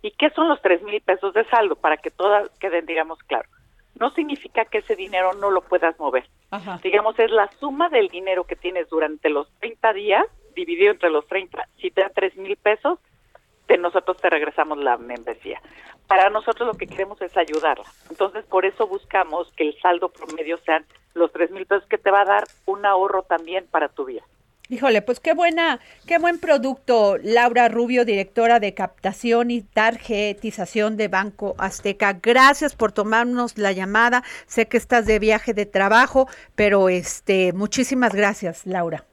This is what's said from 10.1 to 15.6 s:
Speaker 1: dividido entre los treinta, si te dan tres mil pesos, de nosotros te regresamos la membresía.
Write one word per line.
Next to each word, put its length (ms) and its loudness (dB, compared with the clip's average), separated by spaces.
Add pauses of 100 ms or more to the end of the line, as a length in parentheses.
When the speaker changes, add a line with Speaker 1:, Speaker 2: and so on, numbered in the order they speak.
Speaker 1:
dividido 340 2
entre 200 0
los 180 -2
treinta, 400 -8 (120)
si 120 -6
te 80 0
dan 140 0
tres 220 -2
mil 200 -8
pesos, 420 -2 (680)
de 100 4
nosotros 380 -2
te 120 -2
regresamos 500 -2
la 180 0
membresía. 640 -12 (480)